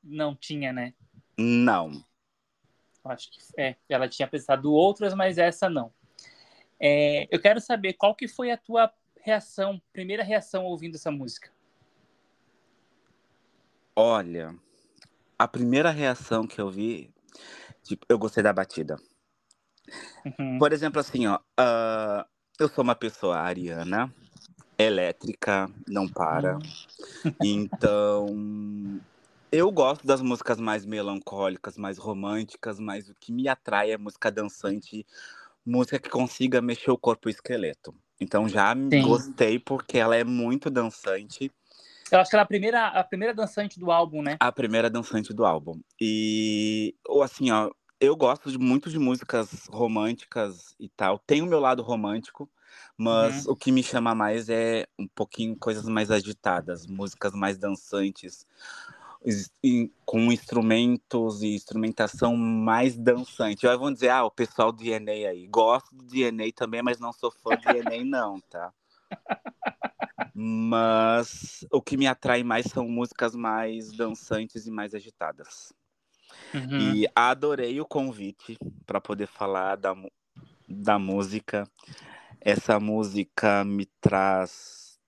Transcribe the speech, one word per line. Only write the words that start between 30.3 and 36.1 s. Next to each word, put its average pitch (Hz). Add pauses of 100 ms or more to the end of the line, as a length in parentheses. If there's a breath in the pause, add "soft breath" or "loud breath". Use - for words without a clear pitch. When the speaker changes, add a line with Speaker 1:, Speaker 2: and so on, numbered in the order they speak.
Speaker 2:
mais 107
melancólicas, 98
mais 98
românticas, 104
mas 101
o 101
que -
me 127
atrai 107
é 110
música 104
dançante, 104 (600 loud breath)
música 123
que -
consiga 127